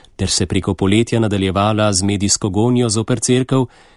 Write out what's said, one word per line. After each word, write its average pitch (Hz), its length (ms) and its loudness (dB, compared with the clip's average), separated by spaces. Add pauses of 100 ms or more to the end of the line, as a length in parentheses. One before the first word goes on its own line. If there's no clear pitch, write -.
(160)
ter 95 140 -4
se - 160 -2
preko 95 280 -2
poletja 110 460 2
nadaljevala 104 760 0
z 95 100 -2
medijsko 101 460 -2
gonjo 120 400 2
zoper 113 300 -2
cerkev, 127 460 0 (320)